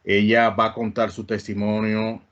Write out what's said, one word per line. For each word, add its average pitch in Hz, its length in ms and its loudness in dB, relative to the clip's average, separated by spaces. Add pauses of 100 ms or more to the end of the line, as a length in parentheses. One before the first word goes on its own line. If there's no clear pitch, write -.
Ella 107 460 4
va 107 160 0
a 113 80 -2
contar 110 360 -2
su 101 160 -12
testimonio 107 960 -2 (100)